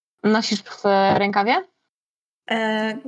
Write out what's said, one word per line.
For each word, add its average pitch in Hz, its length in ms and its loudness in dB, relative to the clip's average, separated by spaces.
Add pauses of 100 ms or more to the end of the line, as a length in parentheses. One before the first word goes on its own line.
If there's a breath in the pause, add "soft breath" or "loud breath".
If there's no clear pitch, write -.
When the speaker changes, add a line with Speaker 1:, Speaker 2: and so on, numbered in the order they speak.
(240)
Speaker 1:
Nosisz 214 380 0
w - 220 -10 (340)
rękawie? 202 500 0 (800)
Speaker 2:
E, 220 580 -2